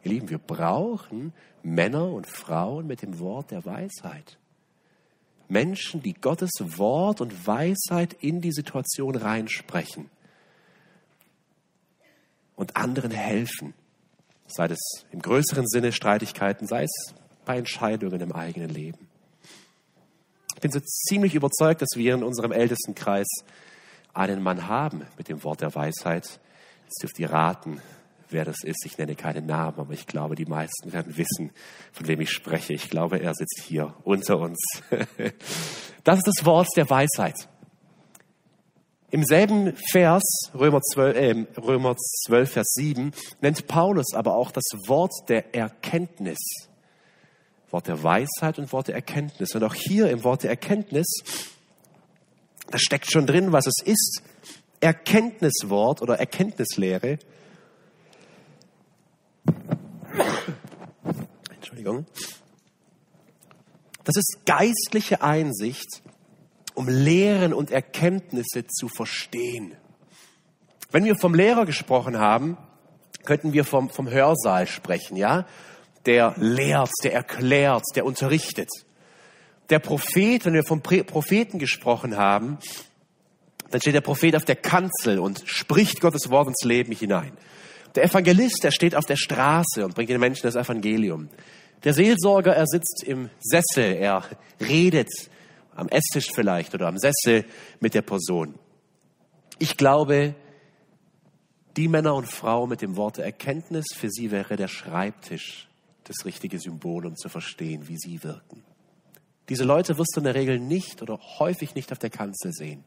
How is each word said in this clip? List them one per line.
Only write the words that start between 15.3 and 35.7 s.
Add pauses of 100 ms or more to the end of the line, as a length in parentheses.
Sinne
Streitigkeiten,
sei
es (320)
bei
Entscheidungen
im
eigenen
Leben. (1500)
Ich
bin
so
ziemlich
überzeugt,
dass
wir
in
unserem
Ältestenkreis (840)
einen
Mann
haben (120)
mit
dem
Wort
der
Weisheit. (460)
Jetzt
dürft
ihr
raten, (480)
wer
das
ist.
Ich
nenne
keine
Namen,
aber
ich
glaube,
die
meisten
werden
wissen, (400)
von
wem
ich
spreche.
Ich
glaube,
er
sitzt
hier (100)
unter
uns. (260)
<laughs>